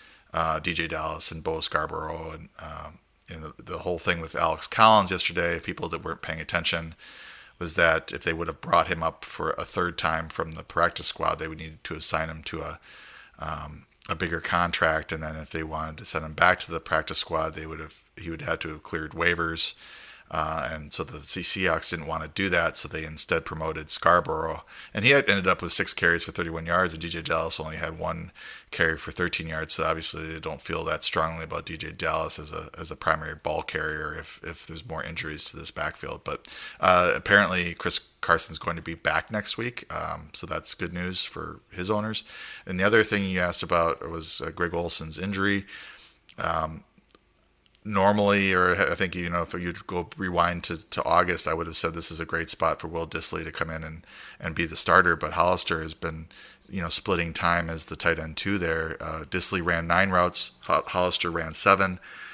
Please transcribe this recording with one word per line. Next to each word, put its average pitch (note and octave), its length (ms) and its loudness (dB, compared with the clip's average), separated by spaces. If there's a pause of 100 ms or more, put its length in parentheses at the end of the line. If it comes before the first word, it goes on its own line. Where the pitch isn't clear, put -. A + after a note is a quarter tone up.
(340)
uh, E2 260 0
D E2+ 140 -2
J E2 140 -2
Dallas D#2 440 0
and D#2+ 100 -10
Bo D#2+ 200 -2
Scarborough. D#2+ 720 -4
And, D#2+ 180 -14 (100)
um, D#2 400 -12 (300)
and E2 120 -12
the, D2+ 220 -14
the F2+ 160 -8
whole F2+ 180 -2
thing E2+ 220 0
with D#2+ 160 -8
Alex D#2+ 320 2
Collins G#2+ 440 8
yesterday, E2+ 440 0
if E2 100 -8
people E2+ 240 -6
that D#2+ 140 -6
weren't D#2 180 -8
paying D#2+ 200 -6
attention, E2 520 -2 (640)
was E2+ 180 0
that D#2+ 360 4
if - 120 -8
they E2 100 0
would E2 140 -4
have D#2+ 120 -8
brought E2+ 300 4
him E2 120 -2
up D#2+ 220 -4
for - 280 -4
a - 120 -6
third F2 340 -2
time D#2+ 300 -2
from D#2+ 240 -6
the D#2 120 -12
practice - 440 2
squad, D#2+ 320 0
they D#2+ 80 -6
would D#2+ 120 -10
need D#2+ 260 -14
to D#2 100 -6
assign D#2+ 320 2
him D#2+ 160 -10
to D#2+ 180 -8
a, D#2 180 -10 (600)
um, D2+ 460 -10 (240)
a F#2 60 -4
bigger E2 260 -2
contract. E2+ 720 0
And D#2+ 100 -6
then D#2 140 -8
if D#2 140 -12
they D#2+ 120 -2
wanted D#2 360 -6
to D#2+ 60 -12
send D#2+ 200 0
him D#2 80 -10
back F2 260 4
to - 120 -6
the E2 100 -4
practice - 380 0
squad, D#2+ 340 -2
they D#2+ 120 -10
would D#2+ 140 -10
have, D#2 240 -14 (140)
he F2 120 -10
would D#2+ 120 -8
have D2 80 -6
had E2 120 -2
to D#2+ 80 -6
have D#2 140 -12
cleared D#2 280 -6
waivers. E2 640 2 (580)
Uh, D#2 400 -2
and D2+ 200 -8
so - 120 -2
the D2+ 160 -10
Se-, D2+ 220 0
Seahawks E2+ 500 2
didn't D#2+ 160 -6
wanna D#2+ 200 -4
do F#2+ 220 -2
that, E2+ 260 2
so - 120 0
they D#2+ 180 -8
instead D#2+ 400 0
promoted D#2 460 -4
Scarborough. D#2+ 720 2 (280)
And G#2 140 -2
he C3 60 10
had C#3 180 6
ended G2 160 2
up F#2 160 4
with E2+ 120 2
six - 200 4
carries E2+ 300 4
for - 80 -6
thirty-one E2 340 -4
yards, F2 280 2
and D#2+ 80 -8
D E2+ 60 -6
J E2 140 -4
Dallas D#2+ 380 0
only D#2+ 160 -6
had D#2+ 240 -6
one E2 320 -6 (400)
carry E2 260 2
for - 140 -8
thirteen F2 340 -2
yards. D#2+ 300 -2
So D#2+ 80 0
obviously D#2+ 420 0
they D#2+ 140 -8
don't D#2 220 -8
feel D#2+ 240 -6
that D#2+ 180 -2
strongly E2 400 0
about D#2+ 240 -8
D E2 100 -10
J D#2 140 -10
Dallas D#2+ 480 -2
as D2+ 120 -10
a, D#2 240 -10
as E2 140 -8
a D2+ 60 -8
primary D#2 400 -2
ball D#2 260 -4
carrier D#2 540 -6
if, D#2 280 -10
if E2 220 -10
there's E2 220 -12
more D#2+ 160 -8
injuries D#2 420 -6
to - 120 -6
this D2+ 120 -6
backfield. D#2 540 -6
But, - 240 -8 (320)
uh, F2+ 360 6
apparently F#2 600 4
Chris - 240 0 (220)
Carson's E2 360 2
going E2 200 -4
to D#2+ 40 -10
be E2 140 -8
back D#2+ 340 0
next G#2+ 300 -2
week, A#2+ 340 -8
um, D#2 400 -8
so - 140 -6
that's D#2+ 260 -2
good E2+ 200 -4
news F2+ 320 -2
for D#2 340 -10 (100)
his F#2 220 -4
owners. G#2+ 320 -2 (420)
And F#2 140 -4
the F#2+ 60 4
other A2 180 6
thing G2+ 200 2
you F#2 160 0
asked F2 220 0
about E2+ 480 2
was, E2 320 -4
uh, D#2+ 80 -6
Greg E2+ 240 -2
Olson's E2 460 2
injury. G2 480 0 (720)
Um, D#2+ 460 -4 (1000)
normally, G2+ 680 4
or F2+ 200 6 (160)
I F2 60 0
think, F2+ 180 0
you F2 160 -4
know, F2 120 0
if E2 120 -6
you'd F2 340 -6
go F2 280 -4
rewind F2 480 0
to, - 280 -4
to - 120 -2
August, F2 460 4
I D#2+ 40 0
would E2 140 -2
have D#2+ 80 -4
said E2 180 4
this E2 180 0
is D#2+ 100 -4
a E2 40 -4
great E2 240 -2
spot D#2+ 300 2
for E2 80 -8
Will E2 180 -4
Dissly D#2+ 380 0
to D#2+ 80 -8
come D#2+ 180 -4
in D#2+ 140 -8
and, D#2+ 220 -12 (340)
and E2 160 -6
be E2 100 0
the D#2 120 -4
starter. F2 400 6
But D#2 160 -4
Hollister F2 480 4
has D#2 120 -6
been, D#2+ 340 -8 (420)
you F#2+ 120 -4
know, E2+ 60 -2
splitting E2+ 460 2
time E2+ 360 2
as E2 180 -2
the - 100 -8
tight E2 220 0
end D#2 180 -6
two G2+ 200 0
there. D#2+ 440 -2
Uh, D#2 240 -6
Dissly F#2 360 4
ran E2+ 240 0
nine F#2 260 4
routes, F2 460 4 (100)
Ho-, - 200 4
Hollister F2+ 420 0
ran E2 240 -4
seven, F#2+ 460 4 (340)